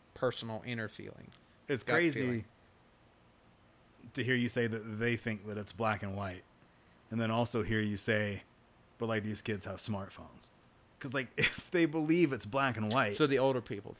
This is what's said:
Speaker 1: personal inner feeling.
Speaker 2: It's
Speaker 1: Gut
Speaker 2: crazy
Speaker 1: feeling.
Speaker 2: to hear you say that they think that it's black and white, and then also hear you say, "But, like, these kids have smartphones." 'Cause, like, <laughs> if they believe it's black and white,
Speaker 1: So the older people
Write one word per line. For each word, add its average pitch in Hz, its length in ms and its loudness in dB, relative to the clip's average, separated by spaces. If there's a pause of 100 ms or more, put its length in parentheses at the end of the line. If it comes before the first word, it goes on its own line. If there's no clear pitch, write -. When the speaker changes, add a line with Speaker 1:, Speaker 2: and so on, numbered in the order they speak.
(140)
Speaker 1:
personal 113 520 -2
inner 113 220 -4
feeling. - 440 -14 (360)
Speaker 2:
It's 135 160 0
Speaker 1:
Gut 123 120 2
Speaker 2:
crazy 156 260 2
Speaker 1:
feeling. 120 240 0 (1700)
Speaker 2:
to 131 100 -2
hear 127 120 4
you 120 140 2
say 117 180 2
that 110 320 -4
they 117 160 2
think 107 320 -4
that 104 100 -6
it's 104 140 -8
black 107 320 0
and 98 120 -6
white, 95 280 -6 (680)
and 113 100 -2
then 113 100 2
also 117 320 2
hear 110 160 2
you 104 180 0
say, 104 460 0 (540)
"But, 117 100 -4
like, 110 160 0
these 107 180 -4
kids 104 240 -4
have 98 120 -8
smartphones." - 720 -8 (500)
'Cause, 127 140 -10
like, 131 200 -2
<laughs> - 40 -6
if - 340 -2
they 170 140 6
believe 156 480 4
it's 110 120 -4
black 131 320 2
and 107 140 0
white, 110 240 4
Speaker 1:
So 151 120 6
the 135 120 6
older 131 220 4
people 101 380 -8